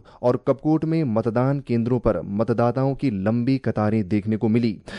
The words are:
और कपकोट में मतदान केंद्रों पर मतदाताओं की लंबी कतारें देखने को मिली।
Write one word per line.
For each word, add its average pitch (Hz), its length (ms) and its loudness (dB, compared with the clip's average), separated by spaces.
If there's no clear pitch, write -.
और 123 260 2
कपकोट 151 360 0
में 160 200 0
मतदान 120 560 0
केंद्रों 120 380 0
पर 101 240 0
मतदाताओं 120 720 0
की 135 160 -2
लंबी 117 480 0
कतारें 107 500 0
देखने 104 280 0
को 113 120 0
मिली। 113 340 0